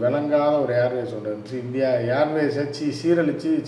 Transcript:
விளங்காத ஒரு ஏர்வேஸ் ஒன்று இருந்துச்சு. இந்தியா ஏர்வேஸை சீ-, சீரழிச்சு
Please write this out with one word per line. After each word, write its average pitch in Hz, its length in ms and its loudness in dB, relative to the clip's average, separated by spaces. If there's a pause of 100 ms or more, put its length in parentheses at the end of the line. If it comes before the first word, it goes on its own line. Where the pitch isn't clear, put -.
விளங்காத 147 600 2
ஒரு 127 140 0
ஏர்வேஸ் 120 420 0
ஒன்று 104 160 -6
இருந்துச்சு. 107 340 -8
இந்தியா 131 240 0 (300)
ஏர்வேஸை 151 440 0 (120)
சீ-, 147 260 -4
சீரழிச்சு 160 480 0 (180)